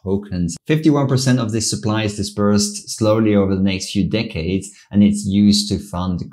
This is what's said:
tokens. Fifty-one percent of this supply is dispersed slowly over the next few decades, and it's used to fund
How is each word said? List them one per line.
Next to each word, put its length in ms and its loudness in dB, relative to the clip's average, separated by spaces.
tokens. 520 -4
Fifty-one 400 2
percent 320 2
of 100 -4
this 180 -2
supply 360 -2
is 100 -2
dispersed 760 -2
slowly 440 2
over 220 2
the 60 0
next 280 -2
few 180 0
decades, 640 -4
and 100 4
it's 240 2
used 440 4
to 100 0
fund 420 -6